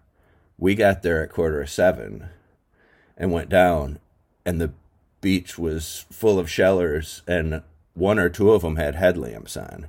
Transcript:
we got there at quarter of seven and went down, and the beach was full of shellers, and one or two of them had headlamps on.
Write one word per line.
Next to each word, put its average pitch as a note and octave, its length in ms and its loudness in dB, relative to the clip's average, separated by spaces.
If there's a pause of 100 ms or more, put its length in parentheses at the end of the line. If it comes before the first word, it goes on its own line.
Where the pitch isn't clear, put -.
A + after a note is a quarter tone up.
(580)
we F#2+ 160 2
got G2 280 2
there E2 200 0
at - 80 -8
quarter D#2+ 300 -2
of C#2 80 -8
seven C2 640 -2 (840)
and F2+ 140 -2
went E2+ 200 -4
down, E2 480 4 (460)
and F2 160 -2
the D#2+ 120 -2 (480)
beach F#2+ 380 -2
was D#2+ 520 -8
full G#2+ 280 2
of E2 120 -4
shellers, F2 800 0
and D#2+ 340 -2 (300)
one G2 260 0
or F2+ 100 4
two G2+ 220 2
of G#2 120 4
them E2 140 -2
had D2 200 -2
headlamps D2 600 -2
on. - 320 -14